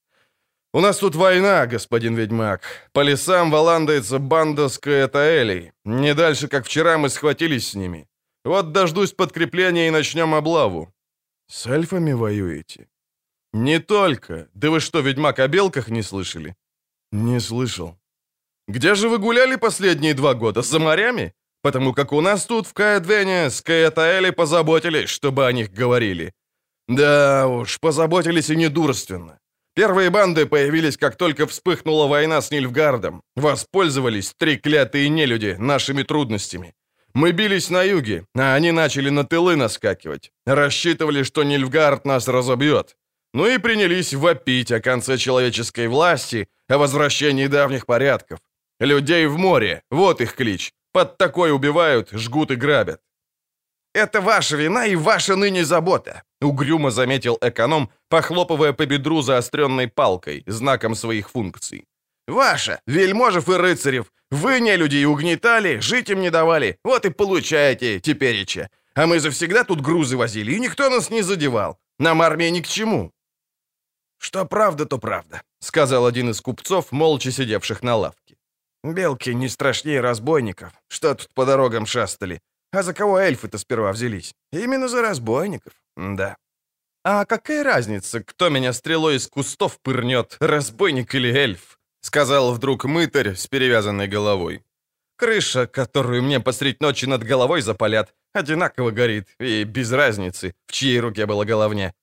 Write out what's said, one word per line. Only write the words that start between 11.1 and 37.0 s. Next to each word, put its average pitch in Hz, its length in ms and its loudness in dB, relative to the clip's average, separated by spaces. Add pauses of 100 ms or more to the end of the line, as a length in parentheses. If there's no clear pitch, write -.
"С - 180 -14
эльфами 160 460 0
воюете?" 104 760 -4 (640)
"Не 131 260 0
только. 156 760 -2
Да 147 160 -2
вы 160 100 2
что, - 200 -2
ведьмак, 139 380 0
о 131 100 2
белках 165 400 0
не 113 140 -4
слышали?" 90 520 -8 (580)
"Не 117 280 0
слышал". 107 560 -6 (720)
"Где 127 260 0
же 202 140 0
вы 226 100 0
гуляли 240 380 2
последние 170 580 0
два 131 200 2
года? 113 280 0
За 151 160 -2
морями? 160 540 0 (300)
Потому 131 320 0
как 139 180 -2
у 147 80 2
нас 190 260 0
тут, 226 200 -2
в - 60 -18
Каэдвене, 190 800 2
с - 120 -8
Каэтаэли 165 680 2
позаботились, 160 800 2
чтобы 135 380 0
о 123 60 2
них 110 200 -4
говорили". 104 600 0 (560)
"Да 139 580 4
уж, 120 320 -4
позаботились 160 720 0
и 156 60 2
недурственно. 135 800 -2 (360)
Первые 185 360 4
банды 175 360 4
появились, 147 500 2
как 139 200 -2
только 151 300 0
вспыхнула 156 600 0
война 147 340 2
с 120 100 -8
Нильфгардом. 127 720 0 (140)
Воспользовались 135 1000 0
треклятые 147 720 2
нелюди 117 500 0
нашими 135 440 -2
трудностями. 104 720 -4 (400)